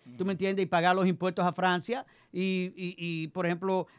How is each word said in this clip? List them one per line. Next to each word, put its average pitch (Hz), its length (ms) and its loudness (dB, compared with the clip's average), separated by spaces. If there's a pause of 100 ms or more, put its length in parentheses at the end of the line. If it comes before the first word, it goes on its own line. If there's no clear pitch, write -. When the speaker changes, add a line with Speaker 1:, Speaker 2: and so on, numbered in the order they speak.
Speaker 1:
¿tú 123 60 -20
me 123 140 -6
Speaker 2:
Ujú. 196 80 -2
Speaker 1:
entiendes? 190 320 0
Y - 20 -6
pagar 180 280 4
los 190 140 4
impuestos 180 360 0
a 175 80 2
Francia 185 520 0 (280)
y, 185 440 -2
y, 185 220 -8
y, 165 300 -6
por 180 180 -4
ejemplo, 180 400 0 (120)